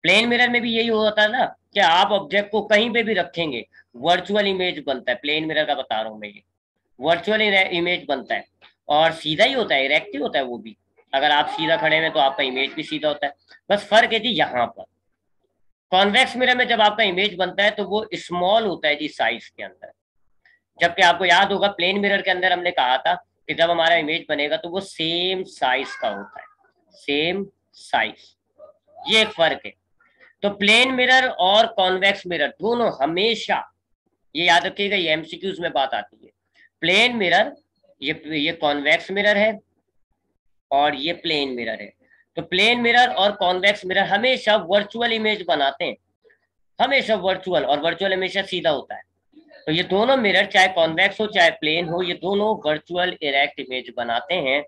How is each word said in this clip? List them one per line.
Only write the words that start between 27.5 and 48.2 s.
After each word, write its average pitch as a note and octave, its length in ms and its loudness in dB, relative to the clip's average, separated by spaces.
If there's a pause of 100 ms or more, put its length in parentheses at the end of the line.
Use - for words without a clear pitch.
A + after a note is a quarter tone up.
साइज, - 600 -4 (600)
ये A3 240 2
एक G#3 80 0
फर्क D#3 360 0
है। G2 80 -14 (680)
तो G3+ 80 2
plain G#3+ 400 2
mirror B3+ 360 4 (120)
और G3 340 4
convex F#3+ 540 0
mirror D3 340 -2
दोनों A3+ 300 0 (100)
हमेशा, F3 640 -2 (720)
ये E3 100 -2
याद E3+ 200 4
रखिएगा, G3+ 300 -4
ये E3 160 0
एमसीक्यूज़ E3+ 500 -6
में E3 120 -4
बात C#3 200 -2
आती - 320 -10
है, - 60 -20 (500)
Plain G#3+ 340 2
mirror, G3+ 380 2 (480)
ये, D#3 200 -6 (140)
ये D3+ 180 0
convex D3+ 580 0
mirror G3+ 260 2
है G#3+ 220 0 (1120)
और C#3+ 240 2
ये D3+ 200 -4
plain D3+ 340 -4
mirror A2 320 -6
है। G2+ 100 -16 (460)
तो E3+ 60 -8
plain A3 380 2
mirror A#3+ 280 4
और G3+ 240 0
convex F#3+ 520 0
mirror F#3 200 0
हमेशा A3 500 2 (100)
virtual G#3 480 0
image G#3+ 340 -2
बनाते D3 380 0
हैं, A#2 100 -6 (840)
हमेशा B3 380 2
virtual, F#3 460 -2
और C#3+ 180 0
virtual E3+ 320 -2
हमेशा F#3 300 -4